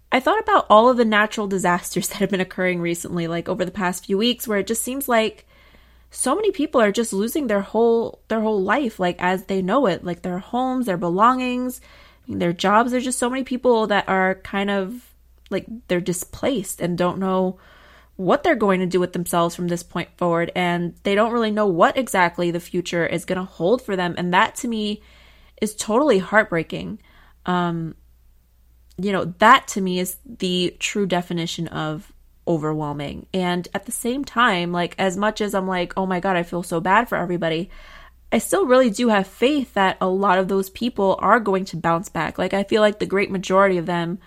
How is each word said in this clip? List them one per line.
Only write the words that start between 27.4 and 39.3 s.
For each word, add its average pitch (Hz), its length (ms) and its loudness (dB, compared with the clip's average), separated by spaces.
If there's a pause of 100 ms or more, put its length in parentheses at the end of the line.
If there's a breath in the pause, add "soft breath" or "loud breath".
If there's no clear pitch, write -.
Um, 170 500 -2 (1040)
you 202 140 -4
know, 185 140 0 (140)
that 240 300 6
to 202 120 -4
me 180 180 -2
is 180 260 -6
the 180 540 -2
true 202 260 -2
definition 170 640 -2
of 156 420 -8 (360)
overwhelming. 151 840 -4
And 180 400 0
at 202 120 -6
the 240 60 -10
same 262 340 -4
time, 185 460 2
like, 175 260 -2
as 190 180 0
much 208 240 -2
as 202 160 -2
I'm 190 120 0
like, 180 280 -2
"Oh 190 100 -2
my 180 140 -2
God, 190 160 0
I 175 80 0
feel 175 200 -6
so 170 160 -2
bad 196 280 4
for 175 100 -2
everybody," 170 520 -2 (600 loud breath)
I 233 80 2
still 370 260 2
really 254 240 6
do 240 180 0
have 196 200 2
faith 277 460 0